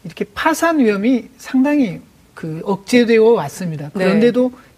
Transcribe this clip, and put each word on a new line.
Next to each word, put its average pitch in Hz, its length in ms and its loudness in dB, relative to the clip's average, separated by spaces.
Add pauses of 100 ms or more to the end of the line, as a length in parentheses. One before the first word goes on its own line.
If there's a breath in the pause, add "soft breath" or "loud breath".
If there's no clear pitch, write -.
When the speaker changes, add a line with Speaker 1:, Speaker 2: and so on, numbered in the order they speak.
Speaker 1:
이렇게 180 300 -10
파산 320 440 0
위험이 220 460 0 (140)
상당히 262 640 -2 (340)
그 160 300 -10
억제되어 220 640 2
왔습니다. 156 640 -4
Speaker 2:
네. 185 100 -2
Speaker 1:
그런데도 233 480 2 (260 loud breath)